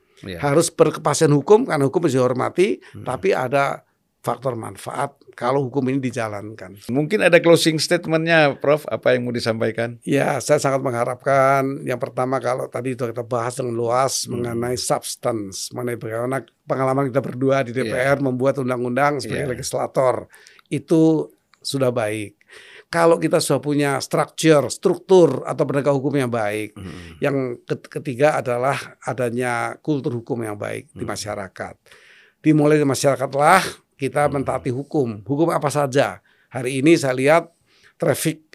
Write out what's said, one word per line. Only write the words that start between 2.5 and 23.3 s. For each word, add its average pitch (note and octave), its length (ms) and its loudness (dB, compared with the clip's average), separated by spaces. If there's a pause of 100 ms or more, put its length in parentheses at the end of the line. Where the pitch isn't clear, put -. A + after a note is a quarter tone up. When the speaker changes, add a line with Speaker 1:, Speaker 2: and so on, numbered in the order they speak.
Speaker 1:
Mm-mm. - 240 -20
Speaker 2:
tapi B2+ 280 -2
ada C#3 520 0 (380)
faktor A#2+ 320 -4
manfaat A#2 640 -8 (160)
kalau C3+ 320 -2
hukum B2 240 -4
ini C3+ 80 0
dijalankan. G#2+ 800 -8 (160)
Speaker 1:
Mungkin D#3 320 0
ada E3+ 160 6
closing D#3+ 400 6
statement-nya, D#3+ 800 2
Prof, D3 240 2
apa B2+ 320 0
yang A#2+ 80 -4
mau A#2+ 80 -4
disampaikan? A#2 720 -4
Speaker 2:
Ya, C#3 320 0
saya D3 240 0
sangat C3+ 240 -2
mengharapkan, C3+ 960 0
yang C3 160 -4
pertama B2+ 400 -4
kalau B2+ 320 -4
tadi B2+ 240 -6
sudah A#2 240 -6
kita A#2+ 80 -6
bahas A#2+ 320 -4
dengan B2 160 -4
luas A#2+ 560 0
Speaker 1:
Hmm. A#2+ 80 -6
Speaker 2:
mengenai A#2+ 400 -4
substance, A2 960 -6
mengenai A#2+ 240 -6
bagaimana A#2+ 400 -4 (320)
pengalaman C3+ 400 0
kita B2 80 -2
berdua C3 480 0
di A#2 80 -10
Speaker 1:
Iya. C3 80 -2
Speaker 2:
D A2+ 80 -2
P G#2+ 80 -4
R C3+ 240 2
membuat C3 400 0
undang-undang B2+ 560 0
sebagai B2+ 320 -6
Speaker 1:
Iya. - 80 -4
Speaker 2:
legislator, B2+ 720 -2 (400)
itu D#3+ 560 4 (320)
sudah C3 320 -2
baik. A2 480 -4 (540)
Kalau E3+ 260 4
kita D#3+ 220 0